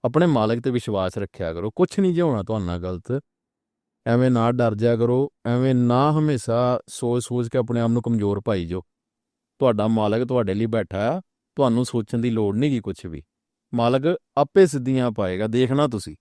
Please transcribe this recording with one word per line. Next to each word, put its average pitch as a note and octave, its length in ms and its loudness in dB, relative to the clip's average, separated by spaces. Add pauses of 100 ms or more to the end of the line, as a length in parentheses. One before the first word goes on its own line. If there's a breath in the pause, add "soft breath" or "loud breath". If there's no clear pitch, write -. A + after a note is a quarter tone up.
ਆਪਣੇ D#3 220 2
ਮਾਲਕ A#2 360 2
ਤੇ C3 80 -2
ਵਿਸ਼ਵਾਸ G2+ 480 -4
ਰੱਖਿਆ F#2 360 -8
ਕਰੋ, F#2 160 -6
ਕੁਛ - 280 -2
ਨਹੀਂ F#3 160 0
ਜੇ E3+ 80 0
ਹੋਣਾ B2+ 200 0
ਤੁਹਾਡੇ G#2+ 220 -4
ਨਾਲ F2 160 -4
ਗਲਤ। F#2 400 -6 (840)
ਐਵੇਂ B2 240 4
ਨਾ A#2 220 2
ਡਰ A#2+ 220 0
ਜਾਇਆ A#2 220 2
ਕਰੋ, B2 320 2 (180)
ਐਵੇਂ B2+ 280 2
ਨਾ B2 380 4
ਹਮੇਸ਼ਾ B2 680 0 (100)
ਸੋਚ-ਸੋਚ A#2+ 580 -2
ਕੇ C3 100 -2
ਆਪਣੇ A#2 220 0
ਆਪ A#2 100 2
ਨੂੰ A#2 120 2
ਕਮਜ਼ੋਰ G#2 420 0
ਪਾਈ F#2+ 220 -2
ਜਾਓ। F2+ 160 -6 (760)
ਤੁਹਾਡਾ A2 280 2
ਮਾਲਕ A2 400 2
ਤੁਹਾਡੇ A#2 260 0
ਲਈ A2 120 -2
ਬੈਠਾ G#2+ 320 -4 (100)
ਆ, F3 120 -4 (360)
ਤੁਹਾਨੂੰ B2 280 2
ਸੋਚਣ A#2 340 -4
ਦੀ A#2+ 120 -2
ਲੋੜ G#2+ 260 0
ਨਹੀਂ C#3+ 140 0
ਗੀ B2 100 -2
ਕੁਛ - 260 -10
ਵੀ। D#2 160 -12 (500)
ਮਾਲਕ C3 440 0 (200)
ਆਪੇ F3 300 4
ਸਿੱਧੀਆਂ C3 440 0
ਪਾਏਗਾ, G2+ 360 -2
ਦੇਖਣਾ B2+ 420 2
ਤੁਸੀਂ। G#2 320 -6